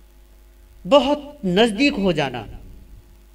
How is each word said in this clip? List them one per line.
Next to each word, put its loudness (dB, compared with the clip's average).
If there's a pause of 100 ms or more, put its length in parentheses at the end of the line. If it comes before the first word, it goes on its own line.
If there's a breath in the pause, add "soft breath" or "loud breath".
(880)
बहुत 2
नजदीक 2
हो 0
जाना, -6 (760)